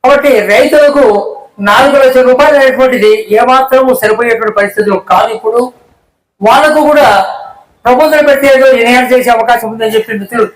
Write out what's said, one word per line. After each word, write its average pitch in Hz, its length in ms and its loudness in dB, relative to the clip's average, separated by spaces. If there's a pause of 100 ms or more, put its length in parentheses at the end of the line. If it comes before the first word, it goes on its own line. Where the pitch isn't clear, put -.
కాబట్టి 285 280 2 (220)
రైతులకు 285 520 2 (640)
నాలుగు 262 340 2
లక్షల 254 280 2
రూపాయలు 294 300 2
అనేటువంటిది 254 520 0 (280)
ఏమాత్రము 262 520 0 (100)
సరిపోయేటువంటి 220 580 -2
పరిస్థితులు 202 380 -2 (120)
కాదు. 220 280 0
ఇప్పుడు 220 220 -4 (840)
వాళ్ళకు 294 460 0
కూడా 294 220 2 (760)
ప్రపోజల్ 294 420 2
పెడితే 277 280 0
ఏదో 269 120 2 (140)
ఎన్హాన్స్ 247 320 0
చేసే 247 220 0
అవకాశం 226 380 -2
ఉందని 226 220 -4
చెప్పి 220 240 -4
మిత్రులు 214 260 -4 (100)